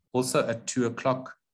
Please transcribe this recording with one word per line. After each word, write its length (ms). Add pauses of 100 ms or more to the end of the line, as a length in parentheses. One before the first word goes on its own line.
(120)
also 360
at 180
two 220
o'clock 480 (180)